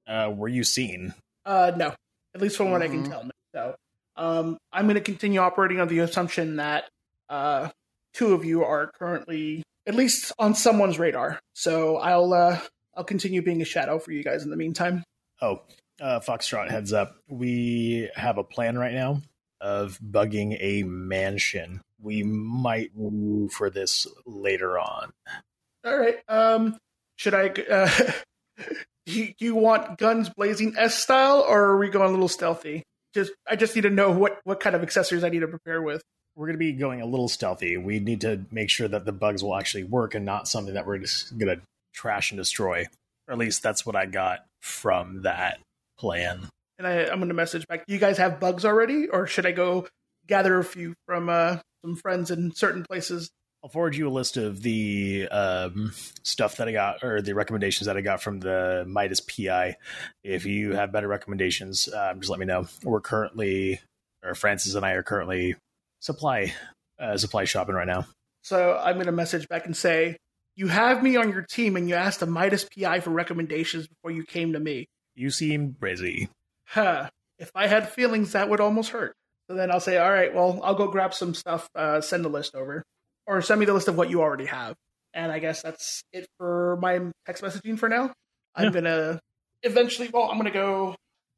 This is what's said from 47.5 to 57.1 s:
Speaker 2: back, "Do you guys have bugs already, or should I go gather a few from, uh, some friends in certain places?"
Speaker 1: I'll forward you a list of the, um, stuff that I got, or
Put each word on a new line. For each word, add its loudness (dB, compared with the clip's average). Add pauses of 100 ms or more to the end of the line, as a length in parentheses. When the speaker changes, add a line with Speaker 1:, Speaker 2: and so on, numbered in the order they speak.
Speaker 2:
back, -8
"Do -6
you -2
guys 4
have 2
bugs 2
already, 4
or 2
should 0
I 4
go 0 (380)
gather 6
a 2
few -10 (140)
from, -2
uh, 2 (220)
some -6
friends -2
in -2
certain 0
places?" -6 (340)
Speaker 1:
I'll -20
forward 0
you -2
a 0
list -2
of -2
the, 0
um, -2 (300)
stuff -2
that -2
I -4
got, 0
or 0